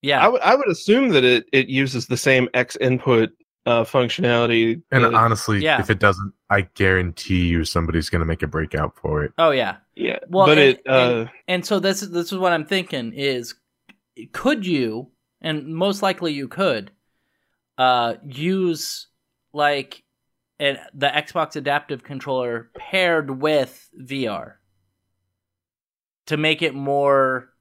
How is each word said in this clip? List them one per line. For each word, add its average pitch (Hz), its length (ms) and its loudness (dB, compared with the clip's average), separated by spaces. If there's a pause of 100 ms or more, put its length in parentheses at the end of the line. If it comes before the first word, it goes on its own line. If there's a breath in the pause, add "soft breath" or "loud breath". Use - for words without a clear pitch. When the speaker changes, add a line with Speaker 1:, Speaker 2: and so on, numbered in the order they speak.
Speaker 1:
Yeah. 139 220 2
Speaker 2:
I 202 60 6
would, 247 120 0
I 208 140 4
would 269 140 0
assume 233 400 2
that 143 160 4
it, 123 260 4
it 131 160 2
uses 131 400 -2
the 127 100 -2
same 127 360 2
X 123 240 -2
input 123 540 2 (340)
uh, 117 180 2
functionality 120 960 0 (100)
Speaker 3:
And 131 120 4
Speaker 2:
that 117 100 2
Speaker 3:
honestly, 113 500 2
Speaker 1:
Yeah. 151 160 2
Speaker 3:
if 98 100 -4
it 104 100 2
doesn't, 98 340 0 (160)
I 101 120 2
guarantee 90 880 0
you 85 180 2
somebody's 82 440 -2
gonna 85 160 -2
make 80 160 -4
a 78 60 -4
breakout 76 480 -4
for 151 280 -4
it. - 140 -8
Speaker 1:
Oh, 160 140 2
yeah. 113 260 -2 (180)
Speaker 2:
Yeah, - 240 -4 (100)
Speaker 1:
Well, 185 180 4
Speaker 2:
but 151 100 6
Speaker 1:
and, 143 120 8
Speaker 2:
it, 127 160 0
Speaker 1:
and, 123 420 2
Speaker 2:
uh, - 40 -18 (160)
Speaker 1:
and 180 180 -4
so 202 140 0
this, 196 220 -2
this 170 300 -6
is 196 60 -8
what 185 160 0
I'm 156 120 -2
thinking 156 480 -6
is, 131 420 -6 (760)
could 247 340 -2
you, 127 460 -4 (300)
and 151 260 -8
most 196 340 -2
likely 175 320 -2
you 139 140 -8
could, 131 440 -4 (840)
uh, 123 380 2 (100)
use, 165 840 -4 (460)
like, 147 500 -2 (560)
an, 143 200 -2 (140)
the 143 140 -2
Xbox 151 480 -4
adaptive 143 480 -4
controller 123 720 -6
paired 160 680 -2
with 147 520 -2
V 131 340 -8
R 78 320 -10 (1700)
to 156 100 -4
make 156 240 0
it 151 120 -2
more 139 880 0